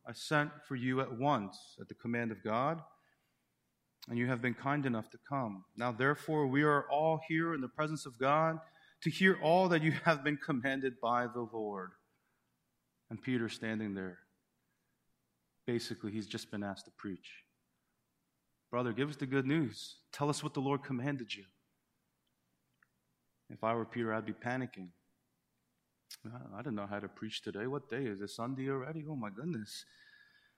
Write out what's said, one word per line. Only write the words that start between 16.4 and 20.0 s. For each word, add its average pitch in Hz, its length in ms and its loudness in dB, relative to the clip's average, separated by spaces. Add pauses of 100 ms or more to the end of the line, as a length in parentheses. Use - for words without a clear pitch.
been 104 100 -4
asked 101 240 -6
to - 60 -20
preach. - 520 -12 (1300)
"Brother, 120 240 0
give 135 160 0
us 147 60 -8
the 143 100 -6
good 135 220 2
news. 147 500 0 (140)